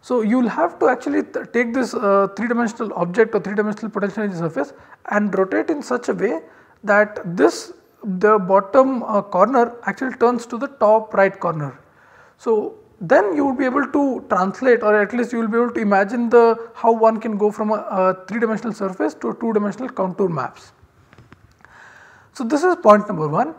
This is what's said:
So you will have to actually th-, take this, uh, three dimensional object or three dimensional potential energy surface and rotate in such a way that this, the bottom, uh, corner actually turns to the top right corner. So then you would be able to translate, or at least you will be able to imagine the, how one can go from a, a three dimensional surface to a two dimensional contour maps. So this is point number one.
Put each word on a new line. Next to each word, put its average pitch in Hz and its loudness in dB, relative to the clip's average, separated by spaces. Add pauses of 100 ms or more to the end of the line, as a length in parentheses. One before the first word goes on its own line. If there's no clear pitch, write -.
So 247 -2
you 220 2
will 240 2
have 330 -2
to - 2
actually 285 0
th-, - -10
take 233 0
this, 254 -2
uh, 196 2
three 226 -4
dimensional 233 -4
object 185 0
or 196 0
three 202 -8
dimensional 214 -4
potential 202 -4
energy 196 -4
surface 170 -4 (400)
and 208 0
rotate 233 0
in 294 -4
such 240 -4
a 254 -2
way 208 -2 (460)
that 208 2 (160)
this, 302 0 (280)
the 208 2
bottom, 202 2
uh, 208 -2
corner 233 2
actually 233 -6
turns 233 0
to 240 -10
the 262 -6
top 220 2
right 196 2
corner. 151 -6 (600)
So 226 -2 (260)
then 330 2
you 285 2
would 262 -2
be 277 0
able 262 0
to 285 -2
translate, 220 0
or 214 4
at 202 2
least 240 -2
you 233 -2
will 226 -2
be 226 0
able 240 0
to 233 -4
imagine 208 0
the, 233 4
how 233 2
one 220 4
can 220 -4
go 208 2
from 214 -4
a, 214 0
a 185 -2
three 226 -6
dimensional 220 -2
surface 196 -4
to 233 -6
a - -8
two 226 -4
dimensional 208 -6
contour 190 -2
maps. 139 -8 (1600)
So 262 -8
this 285 0
is 359 4
point 208 6
number 156 -4
one. 220 -2